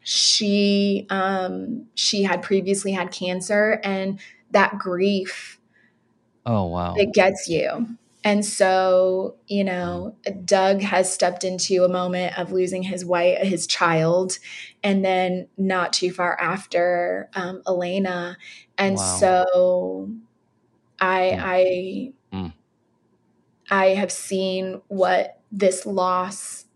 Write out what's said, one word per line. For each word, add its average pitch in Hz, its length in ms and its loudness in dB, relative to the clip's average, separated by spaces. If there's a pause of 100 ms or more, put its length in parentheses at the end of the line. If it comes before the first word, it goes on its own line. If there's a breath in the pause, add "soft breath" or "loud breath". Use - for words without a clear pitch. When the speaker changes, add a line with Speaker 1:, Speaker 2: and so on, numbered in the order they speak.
Speaker 1:
She, 202 1040 2
um, 190 840 -4
she - 300 0
had 180 180 0
previously 196 500 0
had 185 180 -4
cancer, 208 720 0
and 196 380 -2 (320 loud breath)
that 202 260 4
grief 190 800 -2 (880 soft breath)
Speaker 2:
Oh, 107 220 2
wow. 87 300 -2
Speaker 1:
it 208 180 2
gets 190 340 2
you. 165 480 -4 (260)
And 208 220 2
so, 185 920 2 (120)
you 202 160 0
know, 180 500 -4 (300)
Doug 190 380 4
has 190 300 0
stepped 180 300 0
into 185 420 0
a 180 40 6
moment 180 500 -2
of 180 140 -6
losing 185 320 -2
his 185 200 -6
wife, 175 340 2
his 190 280 -2
child, 170 720 2 (460 loud breath)
and 196 200 2
then 185 520 0
not 190 380 0
too 180 180 0
far 175 260 -2
after, 175 960 -2
um, 185 320 -6
Elena. 180 680 -2 (420 loud breath)
And 196 180 2
Speaker 2:
Wow. 190 220 -2
Speaker 1:
so 185 920 4 (880)
I, 185 320 2
Speaker 2:
Mm. 190 100 -4
Speaker 1:
I, 185 920 -2
Speaker 2:
Mm. 87 160 -6 (1160)
Speaker 1:
I 190 240 4
have 196 180 -2
seen 190 760 -4
what 185 520 0 (100)
this 190 360 0
loss 185 880 -2